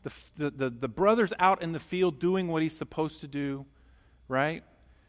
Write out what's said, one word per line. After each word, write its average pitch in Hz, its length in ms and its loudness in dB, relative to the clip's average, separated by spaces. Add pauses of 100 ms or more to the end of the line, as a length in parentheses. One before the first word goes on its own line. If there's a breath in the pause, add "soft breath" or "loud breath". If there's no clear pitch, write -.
the, - 80 -6 (240)
the, 147 140 -2
the, 135 200 -2
the 120 200 -4
brother's 196 500 4
out 185 220 4
in 165 100 -4
the 160 80 -6
field 180 400 0
doing 180 300 2
what 160 120 0
he's 156 140 0
supposed 156 460 -6
to 151 80 -12
do, 139 360 -4 (640 soft breath)
right? 143 340 0 (480 soft breath)